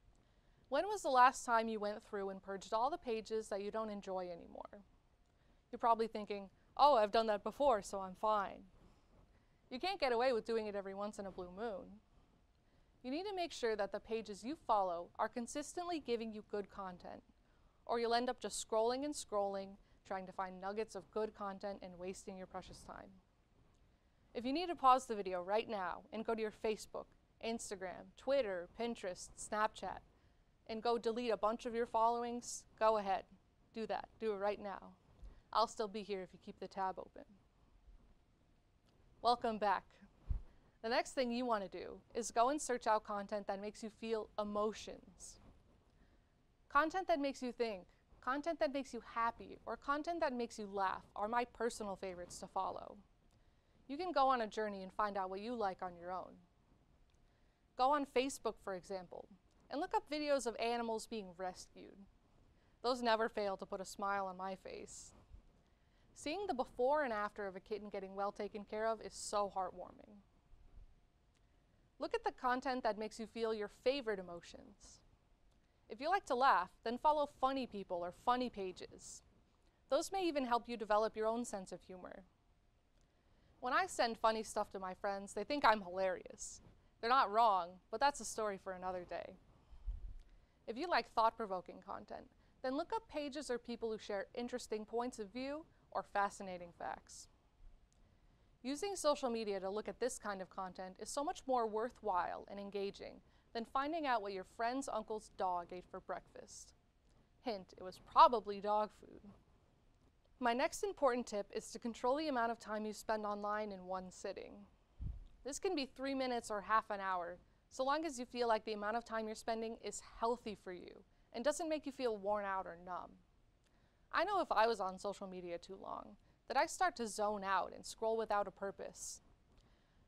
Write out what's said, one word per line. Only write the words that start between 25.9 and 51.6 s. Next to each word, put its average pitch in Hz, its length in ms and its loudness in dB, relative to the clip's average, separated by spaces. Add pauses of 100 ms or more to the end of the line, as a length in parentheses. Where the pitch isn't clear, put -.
and 220 120 -4
go 233 100 2
to 220 80 -4
your 214 100 -2
Facebook, - 540 -4 (360)
Instagram, 196 760 -6
Twitter, 202 500 2 (100)
Pinterest, 226 600 -2
Snapchat, - 640 0 (640)
and 220 160 -6
go 233 160 4
delete 226 340 0
a 196 60 4
bunch 220 260 2
of 226 100 -4
your 240 120 0
followings, 240 760 0 (140)
go 220 200 6
ahead. 196 260 0 (480)
Do 220 140 -4
that. - 240 -4 (100)
Do 220 120 0
it 196 40 0
right 202 240 0
now. 185 360 -10 (540)
I'll 220 160 6
still 220 220 -2
be 208 140 -4
here 190 180 -4
if 180 140 -10
you 175 40 -18
keep - 200 -14
the 190 100 -8
tab 190 300 -2
open. - 260 -12 (2000)
Welcome 240 380 4
back. 202 260 2 (1000)
The 226 60 -2
next 302 240 2
thing 247 180 2
you 247 160 0
want 220 160 2
to 185 60 -6
do 190 320 -10 (120)
is 226 200 -4
go 240 160 6
and 294 120 0
search 247 280 -2
out 214 160 4
content 202 420 -4
that 196 140 -2
makes 208 240 -8
you 214 60 -6
feel 226 460 -4
emotions. - 1000 -4 (1300)
Content 320 380 4
that 320 140 4
makes 277 200 -2
you 247 120 -2
think, 208 340 -2 (340)
content 294 380 -2
that 302 140 2
makes 277 200 -4
you 233 80 -6
happy, 226 640 -4
or 220 120 -6
content 302 420 -2
that 302 140 2
makes 240 260 -4
you 208 80 -4
laugh 196 380 0 (100)
are 208 140 -2
my 240 160 4
personal 226 500 -2